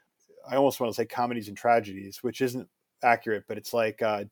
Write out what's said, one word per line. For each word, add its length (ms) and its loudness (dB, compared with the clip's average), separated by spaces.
I 80 0
almost 240 4
wanna 120 0
say 140 -2
comedies 420 -4
and 80 -12
tragedies, 640 0
which 200 -4
isn't 260 -2
accurate, 460 2
but 100 -8
it's, 140 -14
like, 300 0
uh, 300 0